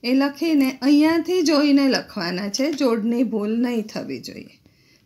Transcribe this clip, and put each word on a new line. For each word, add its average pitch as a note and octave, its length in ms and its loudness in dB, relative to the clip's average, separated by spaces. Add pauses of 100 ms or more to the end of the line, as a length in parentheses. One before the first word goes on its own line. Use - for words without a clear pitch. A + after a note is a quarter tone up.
એ A#3+ 100 0
લખીને C#4 680 0
અહીંયાથી D#4+ 600 2
જોઈને C#4+ 480 4
લખવાના F#3 600 -4
છે, C4+ 220 -2
જોડની A#3 520 0
ભૂલ A3 380 -2
નહીં A#3+ 220 -2
થવી C#3 360 -10
જોઈએ. - 400 -18 (460)